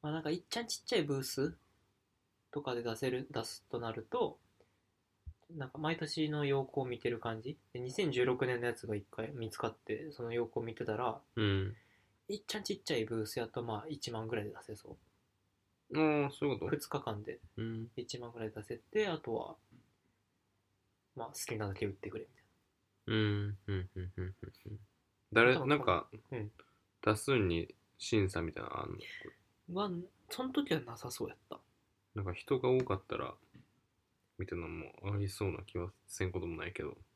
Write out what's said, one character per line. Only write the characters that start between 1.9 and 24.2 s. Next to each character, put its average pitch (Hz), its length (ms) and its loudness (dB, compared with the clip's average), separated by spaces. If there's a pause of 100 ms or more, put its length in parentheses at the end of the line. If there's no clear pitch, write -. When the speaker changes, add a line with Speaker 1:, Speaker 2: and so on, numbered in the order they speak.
Speaker 1:
と 147 100 -4
か 131 140 -2
で 117 80 -4
出 117 120 0
せ 131 160 0
る、 127 180 -2
出 113 140 -2
す - 260 -10
と 120 100 -4
な 117 120 -2
る 110 180 -8
と、 240 300 0 (1120)
な 147 140 -6
ん 127 40 -10
か、 - 100 -12
毎 156 180 2
年 156 320 0
の 147 160 2
要 139 180 4
項 135 180 0
を 127 40 0
見 123 140 -4
て 120 100 2
る 117 100 0
感 113 220 -4
じ。 - 160 -8 (160)
で、 123 60 -6
二 127 120 -4
千 170 200 2
十 123 120 6
六 123 220 4
年 123 160 2
の 120 60 2
や 117 60 2
つ - 140 -8
が 107 80 0
一 101 160 -4
回 113 220 -6
見 113 160 -4
つ - 80 -10
か 117 100 0
っ 113 80 -2
て、 - 360 -6
そ 123 120 -8
の 117 80 -4
要 117 140 2
項 113 160 -4
見 113 140 -6
て 120 100 -4
た 107 100 0
ら、 120 240 -2 (160)
Speaker 2:
う 110 80 2
ん。 98 320 4 (540)
Speaker 1:
い 208 80 -2
っ - 100 -10
ち - 80 -4
ゃ 208 60 -2
ん - 20 -12
ち 196 120 -2
っ - 80 -16
ち - 100 -2
ゃ 127 40 2
い 110 80 2
ブ 113 180 -2
ー - 20 -2
ス - 140 -4
や 113 80 -2
と、 117 160 -4
ま 113 160 -2
あ、 107 100 -10
一 135 220 -6
万 110 160 -4
ぐ 117 80 -2
ら 107 80 0
い - 20 -4
で 101 60 -6
出 - 120 -12
せ 110 120 -10
そ - 160 -16
う。 - 40 -12 (1000)
Speaker 2:
あ 151 300 6
あ、 135 40 -2
そ - 160 0
う - 20 4
い 123 60 4
う 104 40 -6
こ 82 60 -2
と？ 120 100 2
Speaker 1:
二 - 120 -6
日 143 120 -2
間 104 240 -4
で、 - 160 -8 (180)
Speaker 2:
う 110 60 -2
ん。 113 320 -4
Speaker 1:
一 120 220 -6
万 120 140 -10
ぐ 117 80 -14
ら 110 60 -2
い 110 60 -2
出 107 120 -8
せ 117 140 -6
て、 214 300 2
あ 165 120 0
と 113 160 -2
は、 - 200 -4 (1600)
ま 120 100 -6
あ、 - 20 -12
好 147 60 -14
き - 240 -4
な 107 100 0
だ 98 80 -2
け 110 100 0
売 101 40 0
っ 92 40 -4
て - 160 -8
く 113 80 -8
れ、 113 80 -8
み - 80 -20
た - 80 -20
い - 20 -20 (640)
な。 110 60 0
Speaker 2:
う 110 40 4
ん、 104 400 2 (100)
う 104 60 0
ん、 92 220 -2
う 92 40 -4
ん、 90 180 -6
う 95 40 -4